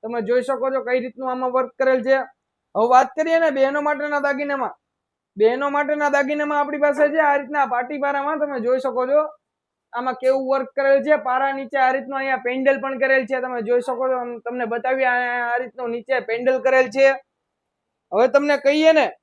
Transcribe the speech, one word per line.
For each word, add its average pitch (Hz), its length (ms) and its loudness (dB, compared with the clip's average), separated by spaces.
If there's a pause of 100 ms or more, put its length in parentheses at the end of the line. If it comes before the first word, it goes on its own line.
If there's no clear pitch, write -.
તમે 233 240 -6
જોઈ 247 200 0
શકો 254 260 -2
છો 269 140 0
કઈ 247 180 0
રીતનું 254 260 -8
આમાં 254 240 -4
વર્ક 247 240 0
કરેલ 262 260 2
છે. 269 140 2 (560)
હવે 214 160 2
વાત 254 260 6
કરીએ 330 260 2
ને 330 140 2
બહેનો 277 300 2
માટેના 294 400 -2
દાગીનામાં, 277 480 -4 (640)
બહેનો 247 380 2
માટેના 294 400 0
દાગીનામાં 294 460 0
આપણી 285 240 -2
પાસે 294 280 2
છે 320 120 0
આ 285 140 4
રીતના 285 340 -2
પાટીપારામાં 285 720 -4
તમે 285 240 -4
જોઈ 254 180 0
શકો 254 260 -2
છો 294 120 4 (720)
આમાં 254 280 -6
કેવું 262 300 2
વર્ક 269 260 -2
કરેલ 277 300 4
છે. 302 200 4
પારા 269 300 0
નીચે 269 220 -6
આ 262 180 4
રીતનું 269 220 -6
અહીંયા 262 280 -4
પેન્ડલ 262 360 2
પણ 269 200 -4
કરેલ 269 280 2
છે, 262 140 -2
તમે 247 240 -6
જોઈ 247 200 2
શકો 254 240 -4
છો. 254 80 -2 (240)
તમને 240 280 -4
બતાવીએ 254 360 0
આ, 247 400 -2
આ 240 140 -2
રીતનું 240 280 -8
નીચે 233 240 -4 (140)
પેન્ડલ 247 380 0
કરેલ 262 280 4
છે. 269 140 4 (1040)
હવે 226 240 4
તમને 285 300 2
કહીએ 302 260 6
ને 302 140 4 (160)